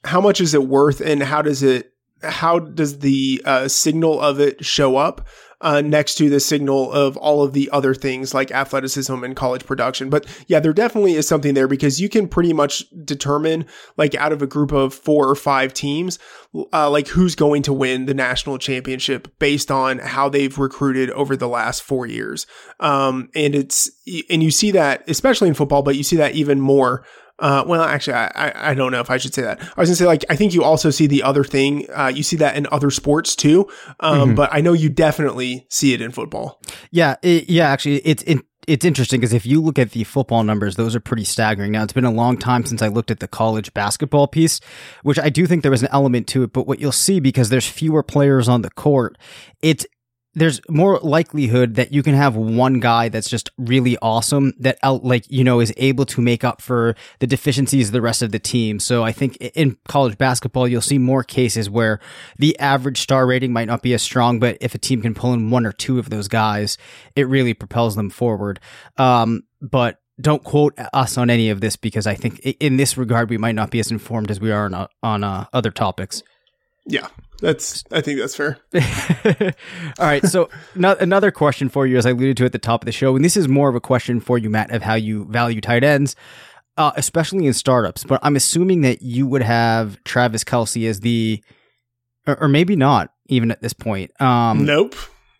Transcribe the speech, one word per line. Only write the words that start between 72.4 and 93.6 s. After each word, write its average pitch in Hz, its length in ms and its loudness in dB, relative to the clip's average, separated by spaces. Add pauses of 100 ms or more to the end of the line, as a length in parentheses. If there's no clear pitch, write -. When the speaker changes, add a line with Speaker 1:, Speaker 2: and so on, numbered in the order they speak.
Speaker 2:
i-, 135 140 -2
in 135 180 0
this 135 180 0
regard, 117 360 0
we 113 80 -2
might 113 160 -2
not 107 160 -4
be 117 80 0
as 104 100 -4
informed 110 400 -6
as 101 100 -6
we 110 120 -2
are 104 140 0
on, 92 100 -6
uh, 92 120 -8 (140)
on, 107 220 -2
uh, 98 280 -6
other 113 200 -2
topics. - 500 -6 (640)
Speaker 1:
Yeah. - 220 -6 (320)
That's, - 520 -4
I 156 100 -2
think 139 180 -6
that's 120 160 -6
fair. 143 220 -6 (160)
Speaker 2:
<laughs> 175 800 -2 (460)
All 180 80 0
right. 147 180 2
So 175 240 2 (240)
no-, 185 260 2
another 196 300 2
question 143 400 0
for 139 160 0
you, 127 100 2
as 120 120 4
I - 20 4
alluded 127 280 2
to 127 80 2
at 123 60 0
the 113 60 -6
top 117 240 -2
of - 60 -16
the 113 40 -4
show, 131 240 2
and 131 80 4
this 175 140 2
is 165 100 2
more 139 220 4
of 120 60 0
a 120 40 -2
question 120 400 -2
for 123 200 0
you, 110 100 -4
Matt, 107 220 -2
of 113 100 -4
how 110 140 -2
you 107 300 -4
value 117 360 -2
tight 120 220 0
ends, 143 320 2 (640)
uh, 151 180 0
especially 160 500 -2
in 131 80 2
startups. 120 500 0
But - 200 -2
I'm 147 120 2
assuming 175 460 2
that 127 220 0
you 127 240 -2
would 127 160 0
have 113 600 0
Travis 117 400 -2
Kelce 113 460 -2
as 98 120 -6
the, 113 420 0 (800)
or, - 160 -2
or 151 60 2
maybe 175 280 2
not 131 380 2 (140)
even 117 240 0
at - 100 -8